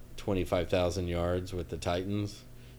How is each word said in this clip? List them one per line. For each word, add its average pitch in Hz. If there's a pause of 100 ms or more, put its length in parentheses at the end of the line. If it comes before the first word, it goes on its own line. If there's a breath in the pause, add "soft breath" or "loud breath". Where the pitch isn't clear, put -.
(160)
twenty-five 90
thousand 90
yards 90
with 87
the 85
Titans. 95 (360 loud breath)